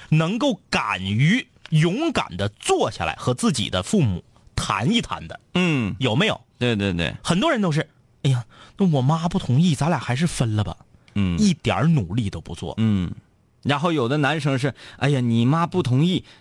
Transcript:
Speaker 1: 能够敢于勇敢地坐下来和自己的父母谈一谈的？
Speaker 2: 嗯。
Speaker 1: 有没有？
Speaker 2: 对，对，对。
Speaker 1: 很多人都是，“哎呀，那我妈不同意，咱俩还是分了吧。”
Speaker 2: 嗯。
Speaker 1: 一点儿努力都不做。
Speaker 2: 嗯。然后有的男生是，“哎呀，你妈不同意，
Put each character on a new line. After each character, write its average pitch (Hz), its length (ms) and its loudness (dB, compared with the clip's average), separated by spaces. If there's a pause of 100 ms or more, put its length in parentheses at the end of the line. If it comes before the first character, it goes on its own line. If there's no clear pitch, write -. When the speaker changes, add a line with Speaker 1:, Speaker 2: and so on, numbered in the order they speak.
Speaker 1:
能 160 280 2
够 254 320 0
敢 104 360 -2
于 139 420 2 (240)
勇 175 400 2
敢 143 260 -4
地 101 120 -2
坐 294 420 -2
下 - 140 -6
来 78 100 -2
和 - 180 -2
自 202 200 0
己 98 180 -4
的 92 140 -2
父 208 160 2
母 98 240 0 (320)
谈 110 360 -2
一 240 80 2
谈 82 280 -8
的？ - 100 -14 (160)
Speaker 2:
嗯。 151 460 0
Speaker 1:
有 120 160 2
没 190 100 2
有？ 156 140 -4 (180)
Speaker 2:
对， 120 160 0
对， 101 200 0
对。 80 280 -2
Speaker 1:
很 170 160 0
多 311 140 2
人 240 80 0
都 185 100 2
是 147 160 -2 (380)
，“哎 139 60 2
呀， 123 160 -2 (320)
那 196 80 2
我 143 160 2
妈 160 260 2
不 185 100 -2
同 123 220 2
意， 175 140 4
咱 147 160 0
俩 160 80 0
还 120 180 -4
是 165 100 0
分 113 300 -2
了 107 80 0
吧。” 85 100 -8 (380)
Speaker 2:
嗯。 92 260 0
Speaker 1:
一 208 140 4
点 98 240 -2
儿 120 100 2
努 113 280 2
力 110 160 -2
都 85 100 -12
不 85 140 -12
做。 85 240 -8
Speaker 2:
嗯。 101 340 0 (500)
然 143 160 0
后 170 140 0
有 127 160 0
的 143 80 0
男 151 240 0
生 135 180 0
是 123 140 -2 (240)
，“哎 143 140 -2
呀， 139 100 2
你 117 240 2
妈 160 220 2
不 185 160 -2
同 131 240 2
意， 180 180 -2 (160)